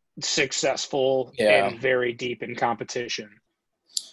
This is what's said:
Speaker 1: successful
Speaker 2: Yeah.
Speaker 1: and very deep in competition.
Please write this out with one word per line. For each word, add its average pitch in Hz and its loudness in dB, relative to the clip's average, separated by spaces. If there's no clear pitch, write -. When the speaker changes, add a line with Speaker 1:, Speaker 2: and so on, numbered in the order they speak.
Speaker 1:
successful 135 0
Speaker 2:
Yeah. 104 6
Speaker 1:
and 117 -6
very 123 0
deep 123 -8
in 117 -10
competition. 117 -4